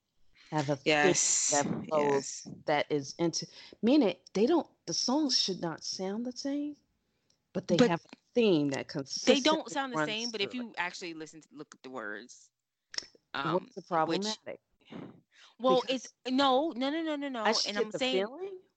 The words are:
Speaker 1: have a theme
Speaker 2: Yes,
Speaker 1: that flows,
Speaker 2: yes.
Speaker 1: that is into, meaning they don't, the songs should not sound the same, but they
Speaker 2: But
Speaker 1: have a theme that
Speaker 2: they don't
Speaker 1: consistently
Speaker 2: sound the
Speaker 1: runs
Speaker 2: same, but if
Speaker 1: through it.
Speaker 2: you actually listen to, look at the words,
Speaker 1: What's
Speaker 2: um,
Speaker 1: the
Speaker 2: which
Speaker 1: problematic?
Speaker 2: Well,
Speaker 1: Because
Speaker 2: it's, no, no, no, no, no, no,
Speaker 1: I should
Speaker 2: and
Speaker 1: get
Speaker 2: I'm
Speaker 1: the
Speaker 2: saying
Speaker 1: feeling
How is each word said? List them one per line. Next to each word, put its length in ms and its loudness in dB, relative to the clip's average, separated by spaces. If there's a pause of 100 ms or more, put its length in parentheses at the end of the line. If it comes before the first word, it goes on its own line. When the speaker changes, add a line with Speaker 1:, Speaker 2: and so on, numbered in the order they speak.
(520)
Speaker 1:
have 160 0
a 80 2
theme 160 0
Speaker 2:
Yes, 580 4
Speaker 1:
that 380 0
flows, 240 2
Speaker 2:
yes. 360 -4 (180)
Speaker 1:
that 240 2
is 280 -4
into, 280 -2 (360)
meaning 320 4 (200)
they 120 4
don't, 220 2 (180)
the 60 -6
songs 460 0
should 220 -2
not 220 -4
sound 440 -6
the 60 -8
same, 440 -6 (760)
but 140 -6
they 100 2
Speaker 2:
But 140 8
Speaker 1:
have 140 0
a 120 -20 (180)
theme 360 4
that 160 -4 (380)
Speaker 2:
they 160 6
don't 260 2
Speaker 1:
consistently 60 -12
Speaker 2:
sound 200 -4
the 60 -4
Speaker 1:
runs 120 0
Speaker 2:
same, 200 -6
but 100 -8
if 100 -4
Speaker 1:
through 100 -8
it. 60 -8
Speaker 2:
you 100 -16
actually 380 -8
listen 260 -14
to, 120 -20
look 220 -16
at 80 -20
the 80 -16
words, 600 -12 (840)
Speaker 1:
What's 140 -4
Speaker 2:
um, 280 -2
Speaker 1:
the 60 -12
Speaker 2:
which 80 -20
Speaker 1:
problematic? 720 -2 (960)
Speaker 2:
Well, 280 4
Speaker 1:
Because 200 -2 (200)
Speaker 2:
it's, 60 -2
no, 440 4
no, 140 -2
no, 120 -4
no, 140 -2
no, 120 -6
no, 160 -6
Speaker 1:
I 80 6
should 180 0
Speaker 2:
and 80 -4
Speaker 1:
get 80 0
Speaker 2:
I'm 60 -10
Speaker 1:
the 60 -6
Speaker 2:
saying 280 0
Speaker 1:
feeling 320 -10 (180)